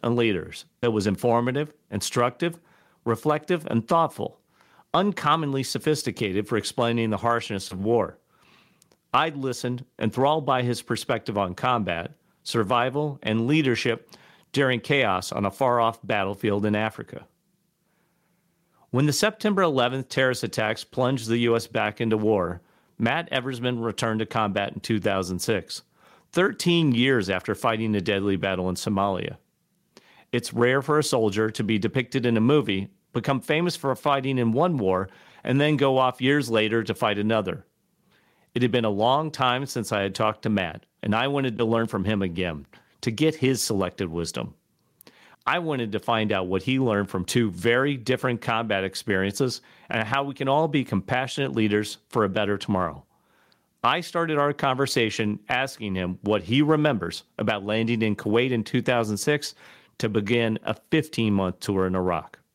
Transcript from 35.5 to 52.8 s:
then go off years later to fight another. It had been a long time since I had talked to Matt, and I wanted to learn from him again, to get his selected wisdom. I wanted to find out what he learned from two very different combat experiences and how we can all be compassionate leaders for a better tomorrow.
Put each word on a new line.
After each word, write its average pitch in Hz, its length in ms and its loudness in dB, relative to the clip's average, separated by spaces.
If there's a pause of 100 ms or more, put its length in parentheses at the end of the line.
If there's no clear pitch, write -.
then 151 160 2
go 135 220 4
off 127 200 2
years 135 300 2
later 110 320 2
to 107 140 -4
fight 104 240 0
another. 104 440 0 (920)
It 120 60 0
had 123 80 4
been 113 160 2
a 110 60 2
long 131 400 2
time 127 340 0
since 120 260 -6
I 101 120 2
had 98 100 -2
talked 107 300 -2
to 110 80 0
Matt, 92 340 -2 (160)
and 104 140 0
I 123 120 2
wanted 135 300 -2
to 117 80 0
learn 113 220 0
from 98 180 -4
him 104 160 0
again, 85 460 -4 (340)
to - 80 -4
get 147 240 2
his 127 300 0
selected 95 460 -2
wisdom. 82 440 -6 (920)
I 143 100 2
wanted 139 360 -2
to 104 60 -2
find 110 320 0
out 92 140 0
what 92 160 0
he 131 160 0
learned 107 320 2
from 90 160 -4
two 117 240 2
very 120 480 0
different 123 440 -2
combat 110 420 -2
experiences 98 800 -2 (280)
and 113 180 -2
how 135 140 0
we 143 140 -8
can 135 120 -4
all 151 200 2
be 143 160 0
compassionate 131 720 -4
leaders 107 420 0 (120)
for 110 160 2
a 98 40 0
better 101 260 0
tomorrow. 90 480 -4 (800)